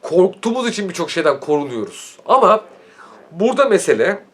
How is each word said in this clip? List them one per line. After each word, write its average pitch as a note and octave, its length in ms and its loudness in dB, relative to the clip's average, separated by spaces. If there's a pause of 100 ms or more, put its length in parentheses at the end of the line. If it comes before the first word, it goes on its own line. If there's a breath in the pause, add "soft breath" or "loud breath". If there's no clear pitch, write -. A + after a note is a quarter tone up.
Korktuğumuz A3+ 680 0
için G3+ 200 -8
birçok E3+ 220 -6
şeyden D3+ 280 0
korunuyoruz. C3+ 840 -6
Ama A3 380 4 (680 loud breath)
burada A3+ 340 0
mesele F3+ 580 0 (100)